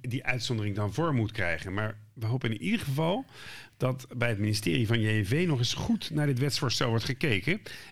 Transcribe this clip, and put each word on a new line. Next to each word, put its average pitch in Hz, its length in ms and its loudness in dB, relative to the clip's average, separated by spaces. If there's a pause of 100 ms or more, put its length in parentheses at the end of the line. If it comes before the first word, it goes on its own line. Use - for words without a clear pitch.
die 127 240 -4
uitzondering 110 500 -2
dan 104 180 -2
vorm 156 220 2
moet 110 160 2
krijgen. 90 420 -2
Maar 107 240 -2 (160)
we 113 120 -8
hopen 113 260 0
in 107 100 -4
ieder 196 180 2
geval 160 460 0 (520)
dat 131 300 -2 (100)
bij 120 120 2
het 104 100 0
ministerie 107 480 2
van 117 120 4
J 107 80 2
N 107 180 4
V 139 220 2
nog 147 100 2
eens 120 160 2
goed - 360 -2
naar 151 160 0
dit 135 140 2
wetsvoorstel 135 500 2
wordt 113 160 2
gekeken. 135 560 2 (300)